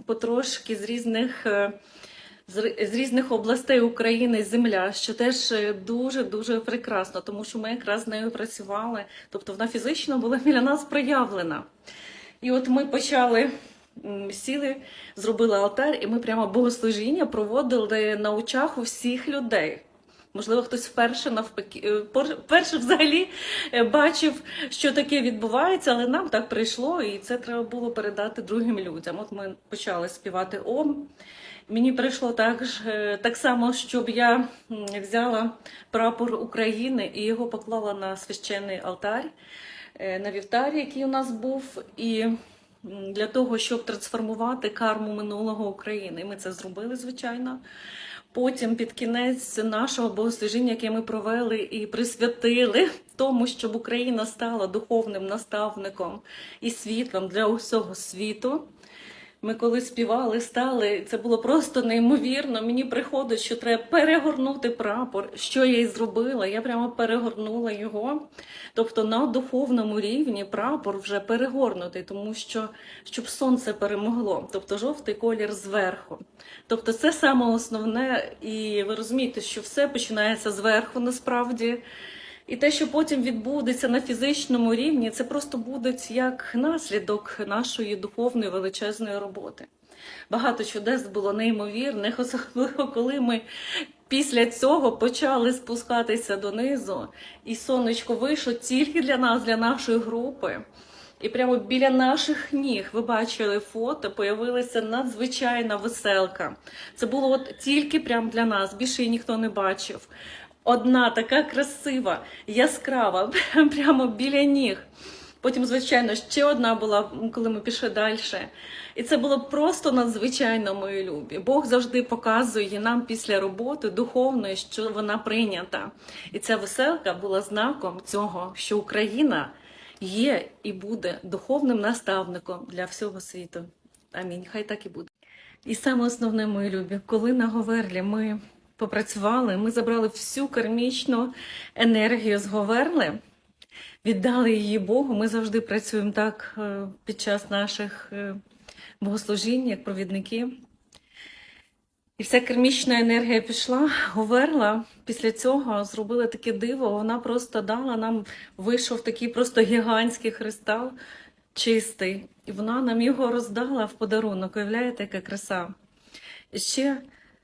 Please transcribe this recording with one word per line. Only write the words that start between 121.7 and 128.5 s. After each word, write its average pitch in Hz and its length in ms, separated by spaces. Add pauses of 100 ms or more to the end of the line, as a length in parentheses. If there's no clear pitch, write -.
показує 220 760
нам 233 220
після 220 380
роботи 220 500
духовної, 240 640
що 214 340
вона 214 280
прийнята. 208 760 (400)
І - 80
ця 220 180
веселка 262 560
була 190 280
знаком 208 640
цього, 185 500